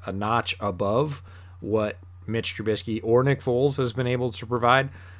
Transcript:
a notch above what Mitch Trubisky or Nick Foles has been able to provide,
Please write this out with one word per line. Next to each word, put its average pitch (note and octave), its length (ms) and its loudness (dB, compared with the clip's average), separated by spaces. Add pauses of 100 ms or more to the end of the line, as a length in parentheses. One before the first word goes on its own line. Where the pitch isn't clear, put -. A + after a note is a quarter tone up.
a F#2+ 60 -4
notch G#2+ 460 0
above G#2 640 0 (380)
what G#2+ 360 0 (300)
Mitch A2 300 -4
Trubisky G#2+ 460 -2
or A#2 200 6
Nick C#3 180 2
Foles C3+ 380 2
has B2 140 0
been B2+ 140 -2
able B2 260 0
to - 140 -10
provide, B2 440 4 (300)